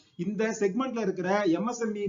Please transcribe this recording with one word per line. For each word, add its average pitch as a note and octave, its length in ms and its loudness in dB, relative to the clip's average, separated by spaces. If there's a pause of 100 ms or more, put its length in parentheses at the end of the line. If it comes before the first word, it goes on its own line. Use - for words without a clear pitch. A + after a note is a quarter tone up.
(180)
இந்த G#3 420 -2
செக்மெண்ட்ல A3+ 400 0
இருக்கிற F#3+ 440 0
எம் F3+ 240 2
எஸ் A3+ 140 -4
எம் G#3 140 -2
இ G3+ 140 -2